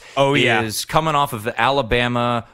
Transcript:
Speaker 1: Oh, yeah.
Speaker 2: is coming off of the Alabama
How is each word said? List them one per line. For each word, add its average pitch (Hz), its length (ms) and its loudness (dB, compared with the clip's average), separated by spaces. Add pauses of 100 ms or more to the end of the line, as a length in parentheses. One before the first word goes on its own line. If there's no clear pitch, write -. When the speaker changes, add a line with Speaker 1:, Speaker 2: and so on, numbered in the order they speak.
(160)
Speaker 1:
Oh, 139 180 2
yeah. 127 280 2
Speaker 2:
is 107 240 -6
coming 160 300 0
off 143 180 0
of 107 100 -8
the 113 160 -6
Alabama 120 960 0